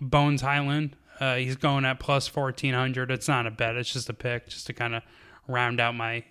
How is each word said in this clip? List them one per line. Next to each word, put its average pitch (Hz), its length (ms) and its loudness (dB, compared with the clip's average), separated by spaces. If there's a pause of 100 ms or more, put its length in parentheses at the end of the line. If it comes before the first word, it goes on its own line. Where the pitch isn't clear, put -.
Bones 143 400 4
Hyland. 143 540 0 (240)
Uh, 131 160 2
he's 127 200 0
going 139 300 2
at 131 140 0
plus 139 280 2
fourteen 135 460 -2
hundred. 127 380 0
It's 127 160 -4
not 123 200 2
a 110 40 -6
bet. 117 240 -2
It's 123 180 -4
just 123 160 -6
a 113 40 -4
pick, 120 360 -6
just - 180 -14
to 120 60 -8
kinda 117 300 -4 (440)
round 123 320 0
out 120 160 2
my, 117 360 -4